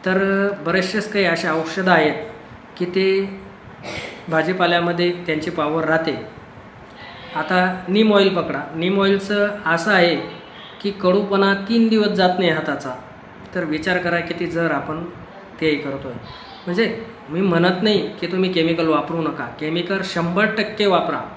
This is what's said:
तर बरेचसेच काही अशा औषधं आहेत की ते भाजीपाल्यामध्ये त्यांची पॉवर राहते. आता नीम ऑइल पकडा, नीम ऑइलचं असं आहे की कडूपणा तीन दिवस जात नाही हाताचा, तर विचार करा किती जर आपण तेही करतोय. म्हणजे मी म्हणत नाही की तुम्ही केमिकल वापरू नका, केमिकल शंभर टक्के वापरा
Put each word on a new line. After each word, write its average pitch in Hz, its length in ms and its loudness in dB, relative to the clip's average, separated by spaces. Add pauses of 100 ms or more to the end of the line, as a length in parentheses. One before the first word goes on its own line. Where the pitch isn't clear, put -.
तर 196 420 2 (180)
बरेचसेच 185 460 0
काही 196 140 2
अशा 165 280 0
औषधं 180 380 0
आहेत 151 220 6 (640)
की 180 80 -2
ते 190 540 0 (920)
भाजीपाल्यामध्ये 170 800 2
त्यांची 165 380 -4
पॉवर 160 340 -2
राहते. 156 600 -2 (920)
आता 180 520 0
नीम 208 260 4
ऑइल 190 220 6
पकडा, 147 260 -2 (140)
नीम 190 260 2
ऑइलचं 202 460 2 (180)
असं 165 260 2
आहे 175 240 6 (680)
की 202 100 -2
कडूपणा 196 640 4
तीन 226 340 4
दिवस 214 200 4
जात 185 220 4 (100)
नाही 175 120 4
हाताचा, 156 380 -2 (680)
तर 175 80 -2
विचार 160 340 0
करा 175 220 0
किती 170 280 -4
जर 165 240 0
आपण 151 340 -4 (560)
तेही 156 140 4
करतोय. 139 360 -6 (540)
म्हणजे 185 400 -2 (240)
मी 165 120 -2
म्हणत 180 420 2
नाही 208 340 0
की 170 100 -6
तुम्ही 185 260 0
केमिकल 165 340 2
वापरू 160 340 0
नका, 139 240 -4
केमिकल 170 580 -4
शंभर 180 420 0
टक्के 208 400 -2
वापरा 160 360 2 (160)